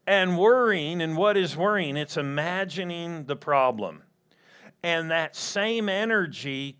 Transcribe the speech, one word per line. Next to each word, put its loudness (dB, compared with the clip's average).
and 4
worrying. 4
And -2
what 4
is 0
worrying? 0
It's -6
imagining -4
the -6
problem. 0
And -2
that -2
same -2
energy -2